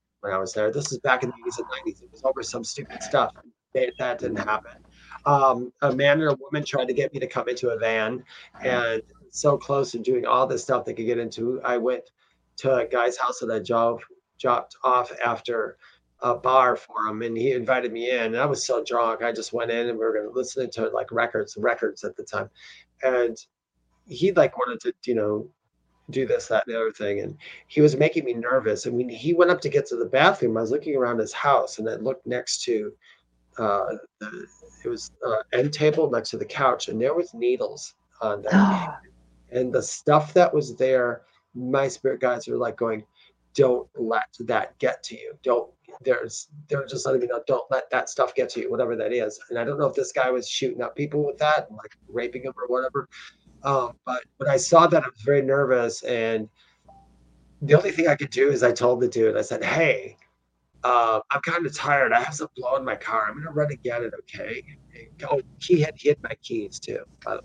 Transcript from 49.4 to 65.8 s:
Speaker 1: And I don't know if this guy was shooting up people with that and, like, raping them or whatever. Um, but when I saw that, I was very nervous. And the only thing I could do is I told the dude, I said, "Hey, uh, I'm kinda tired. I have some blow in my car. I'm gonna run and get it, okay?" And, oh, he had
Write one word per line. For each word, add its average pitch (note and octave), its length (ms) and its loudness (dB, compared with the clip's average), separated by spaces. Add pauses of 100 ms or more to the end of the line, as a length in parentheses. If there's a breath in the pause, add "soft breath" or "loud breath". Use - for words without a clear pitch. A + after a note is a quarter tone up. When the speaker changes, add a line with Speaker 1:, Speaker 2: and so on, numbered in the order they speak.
Speaker 1:
And A#2+ 80 -4
I A#2 60 -2
don't C#3+ 160 -4
know D3 60 2
if C3 100 -2
this C3+ 160 -2
guy C3 180 0
was B2+ 200 -2
shooting B2 320 -4
up - 160 -6
people D3 280 -2
with C#3+ 120 -6
that D3+ 320 2
and, G#2+ 80 -18
like, - 180 -20 (140)
raping A#2+ 340 -6
them C3 140 -10
or B2 100 -8
whatever. C3 400 -2 (560 loud breath)
Um, C3+ 300 0 (120)
but B2+ 160 -4 (140)
when - 140 -2
I C3+ 80 4
saw E3 280 8
that, E3 160 4
I C3 60 -6
was - 140 -12
very C#3+ 200 4
nervous. B2+ 640 2
And A2+ 460 -2 (1120)
the D3 140 6
only G3 160 2
thing E3 180 2
I C#3+ 60 4
could C#3+ 160 -8
do C3+ 180 4
is B2 140 2
I A#2+ 100 6
told B2 260 2
the B2 80 2
dude, A2 300 2
I G#2+ 60 0
said, A#2 200 -6
"Hey, A#2+ 540 0 (640)
uh, A#2 380 4 (100)
I'm C#3 100 -2
kinda E3+ 280 -2
tired. C#3 420 2
I A#2+ 100 4
have D3 140 -8
some D3+ 220 -8
blow B2+ 180 0
in C3+ 80 -4
my A#2 140 -4
car. A2 320 -2
I'm A#2+ 80 -10
gonna D#3 140 -12
run D3 200 0
and B2 100 -12
get A#2+ 220 -4
it, A2+ 100 -8 (100)
okay?" A2 380 -12 (320)
And, - 380 -14
oh, C#3 100 2 (180)
he F3+ 200 4
had D#3 180 0